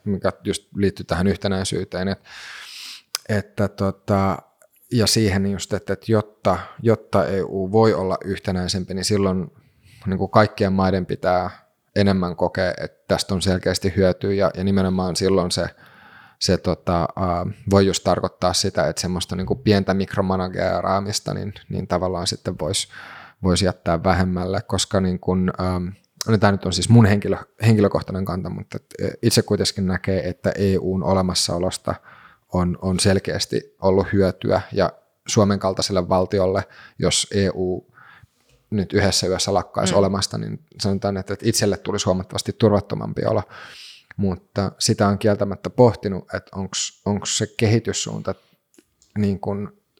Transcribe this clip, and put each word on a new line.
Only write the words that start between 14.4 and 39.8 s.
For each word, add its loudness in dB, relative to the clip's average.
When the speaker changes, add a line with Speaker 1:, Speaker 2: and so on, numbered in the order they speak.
Speaker 1:
ja -4
nimenomaan 0
silloin 2
se, -2
se 2
tota, -2
ää, -2
voi 6
just 0
tarkoittaa 0
sitä, 0
että -4
semmoista -4
niinku -4
pientä 2
mikromanageeraamista, -2
niin, -6
niin -6
tavallaan -2
sitten -6
vois, -4
vois 2
jättää 0
vähemmälle, 0
koska -2
niin 0
kun, 0
äm, -4
no 4
tää 6
nyt -2
on -2
siis -4
mun 10
henkilö-, 2
henkilökohtainen 2
kanta, -6
mutta -10
et, -12
e, -2
itse 4
kuitenkin 0
näkee, -2
että -4
E 2
U:n -2
olemassaolosta -2
on, 0
on 0
selkeästi -2
ollut 2
hyötyä, 2
ja 0
Suomen 2
kaltaiselle 0
valtiolle, 2
jos 0
E 4
U -4
nyt -2
yhdessä 2
yössä 0
lakkaisi 0